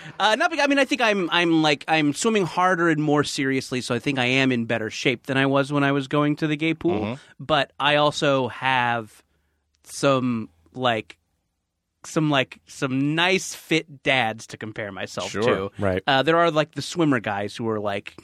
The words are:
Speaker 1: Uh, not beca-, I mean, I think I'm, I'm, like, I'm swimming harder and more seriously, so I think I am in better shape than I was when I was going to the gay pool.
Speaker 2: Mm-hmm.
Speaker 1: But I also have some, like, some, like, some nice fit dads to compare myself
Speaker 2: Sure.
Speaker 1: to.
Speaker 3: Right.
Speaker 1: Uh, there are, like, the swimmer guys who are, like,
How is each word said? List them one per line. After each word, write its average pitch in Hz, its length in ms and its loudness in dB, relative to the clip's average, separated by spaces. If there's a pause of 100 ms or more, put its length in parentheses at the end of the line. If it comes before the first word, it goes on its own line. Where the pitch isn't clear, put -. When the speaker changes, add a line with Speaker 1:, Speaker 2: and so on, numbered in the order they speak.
(200)
Speaker 1:
Uh, 214 160 2
not 330 160 0
beca-, 285 120 0
I 285 40 4
mean, 277 120 4
I 269 60 4
think 262 160 -2
I'm, 202 300 2
I'm, 165 300 4
like, 151 260 2
I'm 151 260 2
swimming 214 340 2
harder 180 420 2
and 151 120 2
more 147 220 4
seriously, 135 580 -2
so 123 120 -4
I 120 60 0
think 139 180 -2
I 123 80 2
am 131 260 4
in 117 140 0
better 110 240 -2
shape - 380 -2
than 135 100 -2
I 135 80 2
was 139 260 0
when 143 120 0
I 139 80 2
was 139 160 -2
going 147 300 0
to 160 100 -2
the 151 80 -2
gay 160 180 -2
pool. 175 280 -2
Speaker 2:
Mm-hmm. 107 120 -4 (260)
Speaker 1:
But 139 400 0
I 147 180 2
also 143 500 2
have 120 760 -2 (600)
some, 127 680 0 (240)
like, 120 440 -2 (880)
some, 156 220 0
like, 135 380 0
some 139 480 -2
nice 180 400 -2
fit 156 480 -4
dads 117 440 -2
to 110 100 -16
compare 107 340 -10
myself 98 400 -8
Speaker 2:
Sure. 101 120 -2
Speaker 1:
to. 98 360 0
Speaker 3:
Right. 95 280 0
Speaker 1:
Uh, 135 160 4
there 165 140 2
are, 170 140 4
like, 151 240 -2
the 139 60 -6
swimmer 147 380 2
guys 101 360 -6
who 117 140 -4
are, 107 100 -2
like, 101 340 -6 (100)